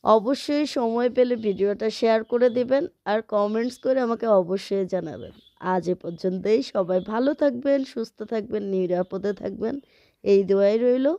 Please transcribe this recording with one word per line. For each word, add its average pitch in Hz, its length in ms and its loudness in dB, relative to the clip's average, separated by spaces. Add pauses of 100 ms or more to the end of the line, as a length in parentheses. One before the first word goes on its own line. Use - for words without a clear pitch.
অবশ্যই 269 600 2
সময় 240 440 -2
পেলে 247 260 2
ভিডিওটা 202 540 -2
শেয়ার 220 340 2
করে 240 260 2
দিবেন 254 340 0 (200)
আর 208 180 0
কমেন্টস 220 560 -2
করে 262 220 0
আমাকে 233 260 -2
অবশ্যই 190 600 2
জানাবেন। 170 460 -6 (280)
আজ 185 300 -2
এ 180 40 2
পর্যন্তই। 185 680 -2
সবাই 185 380 -2
ভালো 226 340 -2
থাকবেন, 277 500 0
সুস্থ - 380 -10
থাকবেন, 214 400 -6
নিরাপদে 190 680 -2
থাকবেন, 202 420 -6 (500)
এই 196 200 6
দোয়াই 196 340 4
রইল। 247 280 2 (120)